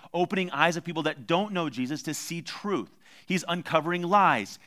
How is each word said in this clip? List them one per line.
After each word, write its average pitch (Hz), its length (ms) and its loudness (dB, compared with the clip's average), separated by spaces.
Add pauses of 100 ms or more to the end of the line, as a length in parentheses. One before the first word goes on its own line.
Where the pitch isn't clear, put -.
(140)
opening 165 360 0
eyes 156 260 2
of 170 80 -6
people 165 180 -2
that 147 240 -2
don't 196 260 2
know 175 160 0
Jesus 127 360 -4
to 156 100 -4
see - 260 -6
truth. - 560 -6 (300)
He's 180 200 0
uncovering 170 560 0
lies. 170 640 2